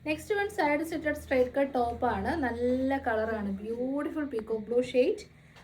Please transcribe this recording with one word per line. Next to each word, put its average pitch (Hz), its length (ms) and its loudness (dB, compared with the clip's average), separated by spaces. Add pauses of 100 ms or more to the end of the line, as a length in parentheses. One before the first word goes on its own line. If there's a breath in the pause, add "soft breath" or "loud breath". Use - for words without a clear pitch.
നെക്സ്റ്റ് 311 300 -2
വൺ 403 140 0
സൈഡ് 302 340 2
സ്ലിറ്റഡ് 302 320 -2
സ്ട്രെയിറ്റ് 254 360 2
കട്ട് 277 220 0
ടോപ്പ് 240 320 0
ആണ്. 226 300 0
നല്ല 254 600 0
കളർ 226 380 0
ആണ്. 202 160 -2
ബ്യൂട്ടിഫുൾ 262 720 -4
പീകോക്ക് 220 400 -4
ബ്ലൂ 240 160 2
ഷെയ്ഡ്. 254 440 2 (380 loud breath)